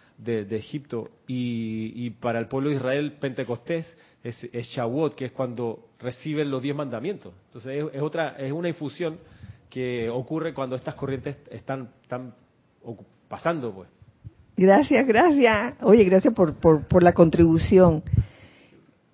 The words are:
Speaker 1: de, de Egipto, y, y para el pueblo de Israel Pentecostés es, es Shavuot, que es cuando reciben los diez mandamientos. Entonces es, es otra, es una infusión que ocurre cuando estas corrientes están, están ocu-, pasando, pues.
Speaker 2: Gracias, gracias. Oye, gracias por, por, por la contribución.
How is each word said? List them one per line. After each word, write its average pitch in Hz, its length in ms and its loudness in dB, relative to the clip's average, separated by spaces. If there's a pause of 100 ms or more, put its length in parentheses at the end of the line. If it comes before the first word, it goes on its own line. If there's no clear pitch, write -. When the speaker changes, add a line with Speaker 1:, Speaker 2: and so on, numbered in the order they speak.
(160)
Speaker 1:
de, 110 300 -6
de 107 120 -6
Egipto, 123 520 -10 (160)
y, 113 720 -6
y 120 160 -8
para 117 260 -4
el 113 100 -4
pueblo 135 220 -4
de 147 60 -2
Israel 139 440 -4
Pentecostés 135 680 -8 (360)
es, 120 300 -12
es 120 140 -8
Shavuot, 131 480 -4
que 131 100 -8
es 123 60 -10
cuando 120 560 -8 (120)
reciben 147 520 -6
los 131 100 -4
diez 143 140 -6
mandamientos. 135 580 -10 (140)
Entonces 131 360 -10
es, 151 120 -10
es 139 80 -8
otra, 151 340 -6
es 135 140 -8
una 170 180 -4
infusión 160 480 -8 (540)
que 123 400 -4
ocurre 156 420 -6
cuando 131 220 -6
estas 139 180 -10
corrientes 135 440 -8 (120)
están, 127 400 -10 (140)
están 127 320 -12 (500)
ocu-, 110 200 -16 (220)
pasando, 131 460 -4
pues. 92 160 -20 (680)
Speaker 2:
Gracias, 226 520 4
gracias. 240 760 4
Oye, 202 220 8
gracias 190 280 4
por, 175 220 2
por, 156 340 4
por 180 140 4
la 175 120 6
contribución. 165 920 6 (1120)